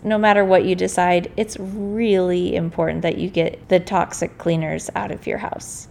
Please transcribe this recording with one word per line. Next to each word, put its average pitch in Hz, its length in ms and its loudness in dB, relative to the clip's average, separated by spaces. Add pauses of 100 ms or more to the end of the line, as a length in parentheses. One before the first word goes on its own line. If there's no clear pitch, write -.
no 214 120 2
matter 208 280 6
what 185 180 6
you 185 100 2
decide, 180 640 2
it's 214 240 -4
really 190 960 0
important 165 460 -2
that 170 160 -2
you 180 120 -4
get - 380 -2
the 185 140 4
toxic - 560 -4
cleaners 160 580 -2
out - 160 -6
of - 160 -10
your - 120 -4
house. - 520 -12